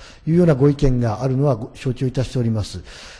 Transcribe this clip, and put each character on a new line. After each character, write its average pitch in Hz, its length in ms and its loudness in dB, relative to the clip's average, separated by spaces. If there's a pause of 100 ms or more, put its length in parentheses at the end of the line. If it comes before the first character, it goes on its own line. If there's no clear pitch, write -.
(240)
い 156 60 -4
う 160 60 2
よ 180 80 6
う - 20 6
な 160 80 4
ご 139 160 4
意 143 60 0
見 131 240 2
が 120 240 -2
あ - 20 -2
る 131 100 -2
の 135 80 0
は 135 120 2
ご 110 180 -12
承 - 180 -6
知 135 120 -6
を - 20 -2
い 123 60 -4
た 131 100 -2
し 110 100 -6
て 131 60 -4
お 120 60 0
り 113 60 0
ま 110 120 -2
す。 87 220 -10 (360)